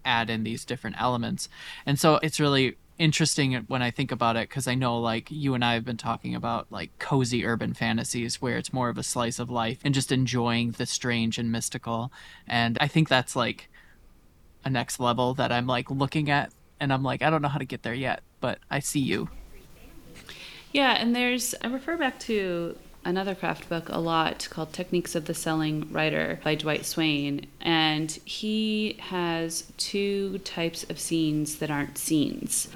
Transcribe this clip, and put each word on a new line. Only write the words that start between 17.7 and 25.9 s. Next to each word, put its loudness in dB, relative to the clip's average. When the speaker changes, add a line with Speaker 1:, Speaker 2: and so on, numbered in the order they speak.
Speaker 1:
there -2
yet," -2
but -2
I 0
see 0
you. 0
Speaker 2:
Yeah, 6
and 4
there's, 0
I 0
refer -2
back 0
to -2
another 0
craft -4
book -4
a -2
lot 0
called -6
Techniques -2
of 0
the -4
Selling 0